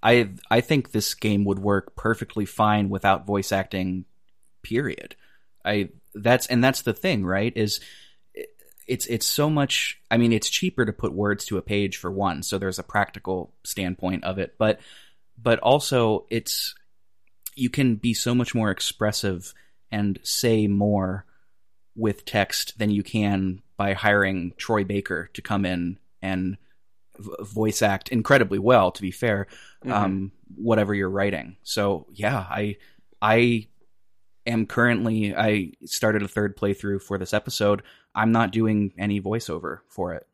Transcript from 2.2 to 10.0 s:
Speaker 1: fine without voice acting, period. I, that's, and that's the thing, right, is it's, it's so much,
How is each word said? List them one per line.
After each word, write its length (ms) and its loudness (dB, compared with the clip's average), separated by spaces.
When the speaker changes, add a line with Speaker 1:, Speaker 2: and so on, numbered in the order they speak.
Speaker 1:
fine 460 2
without 360 2
voice 240 0
acting, 540 -2
period. 540 -6
I, 240 0
that's, 320 2
and 180 2
that's 180 2
the 120 0
thing, 300 -2
right, 300 0
is 260 -2
it's, 200 -4
it's 200 -2
so 240 0
much, 500 -2